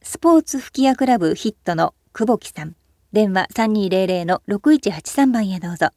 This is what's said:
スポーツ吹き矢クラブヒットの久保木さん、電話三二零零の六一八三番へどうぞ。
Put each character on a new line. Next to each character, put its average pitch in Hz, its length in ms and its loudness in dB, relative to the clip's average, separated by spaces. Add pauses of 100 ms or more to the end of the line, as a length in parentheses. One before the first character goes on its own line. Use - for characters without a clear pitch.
ス - 160 -14
ポ 330 220 6
ー - 20 4
ツ - 160 -4
吹 - 240 -6
き - 20 4
矢 262 120 4
ク 269 100 -2
ラ 247 140 2
ブ 165 160 0
ヒ - 140 -4
ッ 208 140 -4
ト 175 120 -2
の 165 180 0 (200)
久 220 120 -4
保 220 140 2
木 - 100 -18
さ 151 160 -12
ん、 156 100 -14 (380)
電 208 180 2
話 185 200 -2
三 220 220 0
二 202 180 -2
零 185 160 2
零 180 180 -2
の 180 220 -2
六 202 260 0
一 - 160 0
八 156 220 -8
三 277 200 2
番 220 200 -2
へ 185 80 -6
ど 175 140 -8
う 165 40 -10
ぞ。 - 200 0